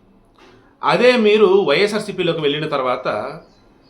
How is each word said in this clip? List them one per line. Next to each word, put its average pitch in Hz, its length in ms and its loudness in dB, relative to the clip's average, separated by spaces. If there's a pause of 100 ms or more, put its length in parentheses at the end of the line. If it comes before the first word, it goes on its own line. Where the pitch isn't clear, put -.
(840)
అదే 226 340 2
మీరు 208 520 4
వైఎస్ఆర్సీపీలోకి 185 680 -2
వెళ్ళిన 151 280 -4
తర్వాత 131 400 -4 (840)